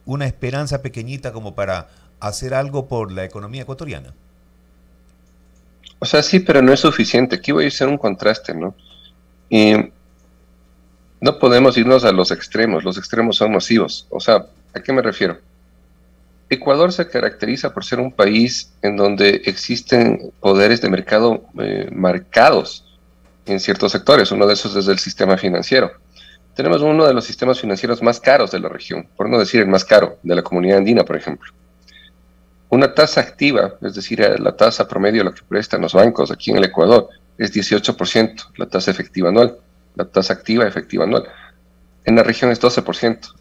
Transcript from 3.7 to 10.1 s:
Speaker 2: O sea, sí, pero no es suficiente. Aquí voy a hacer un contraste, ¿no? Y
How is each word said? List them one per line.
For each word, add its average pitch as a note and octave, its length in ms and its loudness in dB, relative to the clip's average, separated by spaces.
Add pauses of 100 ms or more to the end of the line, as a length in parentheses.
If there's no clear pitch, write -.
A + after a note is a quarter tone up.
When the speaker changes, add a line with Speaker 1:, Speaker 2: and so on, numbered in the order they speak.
Speaker 2:
O C3+ 60 -8
sea, D3+ 180 2
sí, F#3 160 2
pero D3+ 240 4
no C3 100 6
es C3+ 60 4
suficiente. B2 560 0
Aquí C#3 160 -6
voy D3+ 140 0
a - 20 -2
hacer C3+ 200 -2
un C#3+ 120 -2
contraste, G2+ 560 -4
¿no? E2+ 180 -8 (760)
Y G#2+ 260 4 (1500)